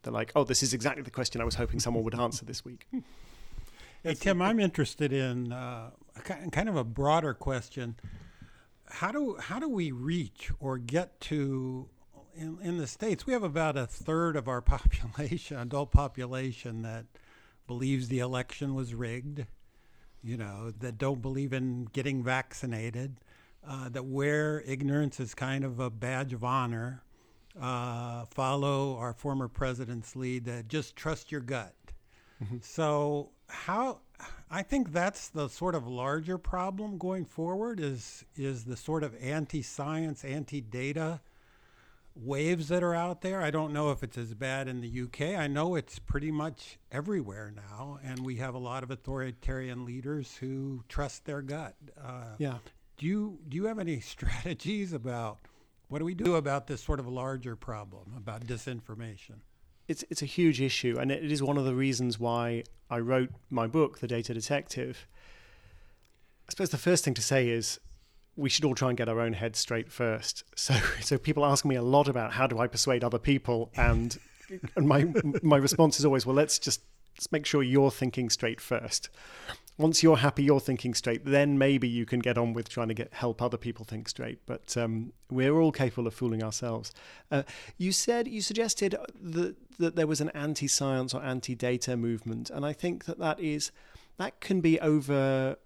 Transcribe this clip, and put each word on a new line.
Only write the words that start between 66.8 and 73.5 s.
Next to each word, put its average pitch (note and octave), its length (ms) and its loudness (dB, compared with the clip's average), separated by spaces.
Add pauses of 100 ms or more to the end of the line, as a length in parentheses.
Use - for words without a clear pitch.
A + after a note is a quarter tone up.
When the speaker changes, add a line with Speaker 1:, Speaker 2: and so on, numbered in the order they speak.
Speaker 1:
thing B2+ 120 2
to A2 80 -4
say B2+ 260 4
is A2+ 300 0 (560)
we C#3 140 0
should - 160 2
all C3 100 4
try C3 140 2
and A#2+ 80 2
get A#2 120 0
our A2+ 100 2
own A2+ 140 2
heads A2 260 -2
straight A2+ 320 -2
first. A2 580 -2
<laughs> - 60 -20
So, - 200 2 (260)
so C#3 160 2
people D3 260 2
ask C#3 220 4
me C3+ 100 4
a B2 60 0
lot C#3 260 6
about A#2 260 0
how C3 120 4
do A#2+ 140 0
I A#2+ 80 4
persuade A#2+ 360 2
other A#2+ 160 2
people, A#2+ 560 2